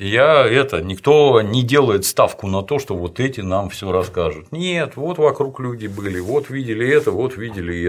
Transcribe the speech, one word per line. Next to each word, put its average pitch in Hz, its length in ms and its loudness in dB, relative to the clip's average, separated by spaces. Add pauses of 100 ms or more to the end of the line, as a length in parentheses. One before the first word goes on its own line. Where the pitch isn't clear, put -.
я 127 440 4
это, 120 360 0
никто 127 600 4
не 110 220 0
делает 117 400 4
ставку - 440 0
на 95 140 -2
то, 117 160 -4
что 139 200 -6
вот 87 240 -6
эти 131 180 -4
нам 95 300 -2
все 95 240 -6
расскажут. 85 580 -2
Нет, 170 460 -4
вот 165 200 -6
вокруг 139 440 0
люди 120 260 -8
были, 98 320 -6
вот 127 300 -2
видели 123 400 -4
это, 147 220 2
вот 113 260 -4
видели 90 520 -8